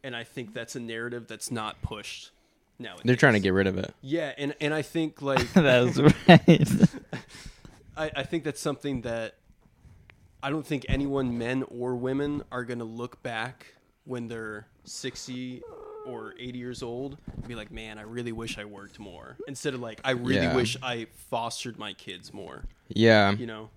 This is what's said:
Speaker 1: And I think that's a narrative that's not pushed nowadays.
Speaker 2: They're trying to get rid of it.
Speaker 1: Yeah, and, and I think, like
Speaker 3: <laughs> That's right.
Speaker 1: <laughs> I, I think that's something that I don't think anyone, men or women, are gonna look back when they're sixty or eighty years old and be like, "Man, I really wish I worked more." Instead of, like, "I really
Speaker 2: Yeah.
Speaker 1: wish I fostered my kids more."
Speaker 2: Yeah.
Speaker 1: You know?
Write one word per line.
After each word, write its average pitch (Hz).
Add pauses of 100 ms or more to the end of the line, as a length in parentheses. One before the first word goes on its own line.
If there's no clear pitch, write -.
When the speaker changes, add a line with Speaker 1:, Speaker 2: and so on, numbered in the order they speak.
Speaker 1:
And 127
I 117
think 113
that's 120
a 135
narrative 117
that's -
not 107
pushed - (460)
nowadays. 95
Speaker 2:
They're 123
trying 127
to 107
get 95
rid 98
of 95
it. -
Speaker 1:
Yeah, 143
and, 143
and 151
I 156
think, 160
like 135
Speaker 3:
<laughs> -
That's 127
right. 143 (140)
Speaker 1:
<laughs> - (1080)
I, 156
I 139
think 156
that's 147
something 143
that 113 (1080)
I 135
don't 151
think 143
anyone, 135
men 123
or 123
women, 139
are 123
gonna 120
look 117
back 120 (400)
when 120
they're 110 (160)
sixty 127 (420)
or 113
eighty 123
years 123
old 131 (160)
and -
be 120
like, 107
"Man, 110
I 107
really 117
wish 113
I 104
worked 101
more." 85 (100)
Instead 143
of, 127
like, 113
"I 135
really 120 (100)
Speaker 2:
Yeah. 85
Speaker 1:
wish 120
I 120 (240)
fostered 117
my 101
kids 90
more." 85 (240)
Speaker 2:
Yeah. 107
Speaker 1:
You 110
know? 110